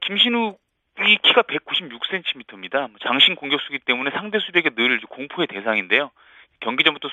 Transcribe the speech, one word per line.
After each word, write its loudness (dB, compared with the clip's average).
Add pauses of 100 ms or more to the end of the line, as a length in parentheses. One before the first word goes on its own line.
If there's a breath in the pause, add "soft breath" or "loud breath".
김신욱이 0
키가 6
백구십육 -4
센티미터입니다. -6
뭐 -16
장신 2
공격수이기 -4
때문에 -2
상대 -4
수비에게 0
늘 2
이제 -16
공포의 -4
대상인데요. 0 (480 loud breath)
경기 -2
전부터 0